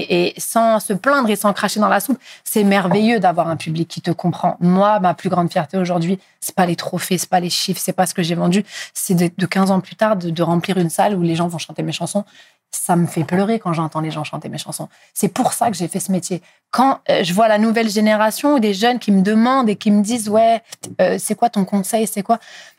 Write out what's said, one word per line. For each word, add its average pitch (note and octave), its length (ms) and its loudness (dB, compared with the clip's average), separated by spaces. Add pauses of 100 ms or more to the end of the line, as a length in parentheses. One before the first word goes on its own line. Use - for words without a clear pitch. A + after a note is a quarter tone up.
(280)
et - 120 -8
sans A3+ 400 2
se G#3+ 140 -4
plaindre B3+ 360 0
et G#3 60 2
sans G3+ 180 0
cracher - 260 -4
dans G#3 80 2
la G3 120 2
soupe, A#3 200 -2 (240)
c'est G#3+ 200 0
merveilleux G3+ 560 2
d'avoir F3 280 2
un D#3+ 80 -2
public E3 320 -4
qui - 140 -14
te F3 100 -2
comprend. - 480 -2
Moi, G3 400 4
ma F3+ 160 0
plus - 140 -6
grande F3 220 0
fierté F3+ 260 -4
aujourd'hui, F3+ 420 -2 (200)
c'est - 160 -10
pas F3+ 120 2
les F3 80 0
trophées, - 420 -4
c'est - 120 -6
pas F#3 100 2
les F3 100 -4
chiffres, - 340 -4
c'est F3+ 100 -4
pas F#3 120 0
ce - 80 -8
que F#3 100 -2
j'ai E3 120 -2
vendu, F3 280 2 (300)
c'est - 220 -2
de, F3 200 2
de F#3 100 -2
quinze F#3+ 260 0
ans F#3+ 80 2
plus - 160 -10
tard, G#3+ 220 0
de, F3 120 -6
de E3 140 -2
remplir F3 340 0
une E3+ 120 0
salle G3+ 260 0
où F3 60 -2
les E3 140 2
gens E3+ 120 -2
vont E3+ 100 -6
chanter D#3+ 240 -10
mes D#3 100 -4
chansons. G3+ 340 -4 (460)
Ça - 240 0
me F3 120 2
fait E3 160 -2
pleurer G3 340 2
quand F3+ 160 -2
j'entends D#3+ 280 -2
les D#3 100 -4
gens D3+ 120 -6
chanter D3 260 -10
mes D3+ 100 -10
chansons. - 280 -10 (280)
C'est G3+ 140 0
pour - 240 0
ça A#3+ 180 0
que F3 60 -6
j'ai E3+ 100 -4
fait F#3 120 -4
ce - 120 -4
métier. F3+ 320 -2 (260)
Quand, C4 300 2 (100)
euh, - 140 4
je E3+ 100 -2
vois A3 140 4
la G#3+ 100 4
nouvelle A3+ 320 2
génération G#3+ 680 2
ou C#4 40 4
des G#3 160 0
jeunes A#3 240 0
qui - 120 -2
me F#3+ 120 6
demandent A3+ 460 2
et G3+ 60 0
qui - 140 -2
me G#3 140 4
disent, « G#3+ 260 -4
Ouais, G#3+ 320 4 (400)
euh, F#3 180 2
c'est - 140 -4
quoi A#3 160 0
ton G3 160 0
conseil, G#3 400 -2
c'est G3+ 160 -6
quoi ? » A3+ 160 0 (420)